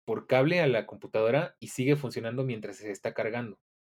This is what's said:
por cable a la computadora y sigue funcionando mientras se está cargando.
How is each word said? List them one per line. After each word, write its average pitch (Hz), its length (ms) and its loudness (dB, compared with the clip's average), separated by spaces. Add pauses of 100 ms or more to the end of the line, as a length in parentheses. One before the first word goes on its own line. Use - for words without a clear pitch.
por 110 220 -4
cable 160 340 4
a 156 60 4
la 113 180 2
computadora 113 760 0
y 123 100 -12
sigue 135 260 2
funcionando 120 480 -4
mientras 107 340 -6
se 104 140 -10
está 113 220 -6
cargando. 113 460 -4 (300)